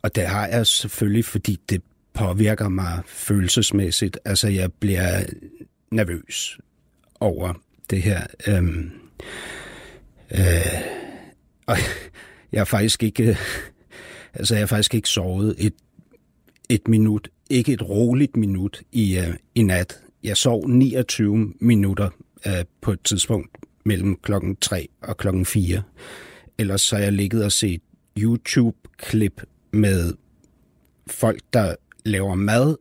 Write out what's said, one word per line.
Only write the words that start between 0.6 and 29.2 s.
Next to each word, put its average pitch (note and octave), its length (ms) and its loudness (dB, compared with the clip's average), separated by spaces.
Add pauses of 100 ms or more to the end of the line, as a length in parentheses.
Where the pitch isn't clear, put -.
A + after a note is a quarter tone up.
selvfølgelig, G#2+ 580 0
fordi G2 340 -2 (100)
det F#2+ 120 0 (320)
påvirker G#2 560 2
mig F2+ 360 -4
følelsesmæssigt. G2+ 1200 0
Altså, G2+ 220 0
jeg F#2 260 0
bliver F#2 500 0 (680)
nervøs F2 680 -4 (600)
over F2+ 340 -2 (360)
det F#2+ 120 0
her. F2+ 260 0 (200)
Øhm, F2 440 0 (1400)
øh, E2+ 500 2 (840)
og G2 120 0 (720)
jeg G#2+ 80 0
har G2 60 2
faktisk G#2+ 380 0
ikke... A2 340 2 (960)
Altså, A2 220 -2
jeg G#2 60 0
har G#2 60 0
faktisk G#2+ 280 0
ikke G#2+ 140 -2
sovet F#2+ 480 -2
et, G2+ 160 0 (960)
et A2+ 180 0
minut, G#2+ 420 2 (200)
ikke B2+ 240 2
et - 160 -4
roligt B2 480 2
minut G2 440 -2 (100)
i, G2 260 2
øh, E2+ 180 -2 (200)
i A#2 80 4
nat. F#2 400 0 (200)
Jeg G#2 140 -4
sov A#2 320 2
niogtyve A2+ 920 2
minutter, G2+ 500 4 (360)
øh, F2+ 200 -2 (160)
på G#2+ 100 0
et F#2 100 -4
tidspunkt - 560 -2 (280)
mellem F#2+ 300 0
klokken G2 400 -2
tre - 320 -4 (140)
og - 160 -10
klokken F#2 280 0
fire. F#2+ 380 0 (760)
Ellers G2+ 240 0
så - 140 0
har G2+ 80 0
jeg G2+ 100 2
ligget G2+ 300 0
og G2+ 80 0
set F2+ 300 0 (360)
YouTube-klip A2+ 1200 0 (300)